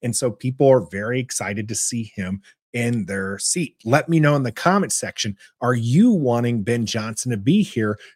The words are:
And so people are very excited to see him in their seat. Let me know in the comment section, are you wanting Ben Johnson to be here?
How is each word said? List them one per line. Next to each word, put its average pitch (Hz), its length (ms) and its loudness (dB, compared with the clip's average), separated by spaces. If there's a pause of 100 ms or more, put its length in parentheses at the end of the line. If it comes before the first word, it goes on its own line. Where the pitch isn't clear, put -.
And 120 140 -4
so 123 160 -2
people 131 380 2
are 123 220 6
very 107 280 -4
excited 107 500 -6
to 110 60 -6
see 113 400 -6
him 95 260 -6 (320)
in 120 320 -2
their 98 340 -6
seat. - 460 -4
Let 139 240 2
me 165 100 4
know 147 160 4
in 139 100 0
the 120 60 -4
comment 180 420 0
section, - 440 -6 (240)
are 120 140 2
you 127 360 4
wanting 120 520 0
Ben 117 240 -2
Johnson 110 440 -6
to 113 60 -2
be 151 260 2
here? 107 360 -2 (180)